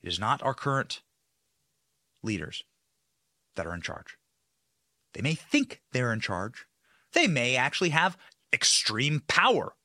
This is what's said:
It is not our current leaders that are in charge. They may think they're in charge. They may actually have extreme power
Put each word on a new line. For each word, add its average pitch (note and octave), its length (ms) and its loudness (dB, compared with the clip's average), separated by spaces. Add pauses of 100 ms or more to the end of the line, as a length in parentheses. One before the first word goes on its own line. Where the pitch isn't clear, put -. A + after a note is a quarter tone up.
It E2+ 80 -12
is F2 120 -6
not B2 240 0
our C3+ 100 0
current - 480 -2 (1200)
leaders G2+ 400 -6 (920)
that E2+ 100 -6
are E2+ 80 -8
in E2+ 80 -10
charge. - 340 -12 (960)
They - 80 -6
may D3+ 120 0
think - 560 -2
they're B2 220 0
in A2 80 -2
charge. G2 460 -6 (480)
They E4+ 120 4
may B2+ 300 2
actually C#3+ 340 0
have E3 260 2 (360)
extreme - 760 2
power F#3 480 2 (100)